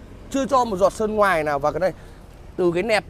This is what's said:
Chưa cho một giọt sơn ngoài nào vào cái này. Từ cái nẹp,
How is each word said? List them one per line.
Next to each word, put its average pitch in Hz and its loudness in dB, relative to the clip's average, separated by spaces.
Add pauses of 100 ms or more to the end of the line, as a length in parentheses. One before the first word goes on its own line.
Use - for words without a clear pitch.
(300)
Chưa 269 -2
cho 254 2
một 214 -4
giọt 180 4
sơn 214 -4
ngoài 185 4
nào 147 0
vào 147 0
cái 156 -4
này. 185 0 (640)
Từ 175 2
cái 175 0
nẹp, 214 0